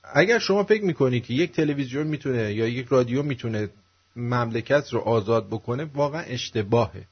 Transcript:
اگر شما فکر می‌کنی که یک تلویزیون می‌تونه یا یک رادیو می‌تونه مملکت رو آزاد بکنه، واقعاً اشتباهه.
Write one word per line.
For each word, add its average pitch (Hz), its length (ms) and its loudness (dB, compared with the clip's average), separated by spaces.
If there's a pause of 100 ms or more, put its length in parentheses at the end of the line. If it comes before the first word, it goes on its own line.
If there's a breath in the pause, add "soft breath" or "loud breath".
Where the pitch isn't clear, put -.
(140)
اگر 220 260 4
شما 196 240 0
فکر 208 200 2
می‌کنی 131 380 2
که 123 120 -8
یک 165 180 0
تلویزیون 143 560 -2
می‌تونه 123 460 -2
یا 113 140 0
یک 123 220 -6
رادیو 127 340 2
می‌تونه 113 460 -4 (460)
مملکت 120 800 0
رو 117 60 0
آزاد 110 480 2
بکنه، 120 360 -6
واقعاً 147 380 -2
اشتباهه. 110 920 -2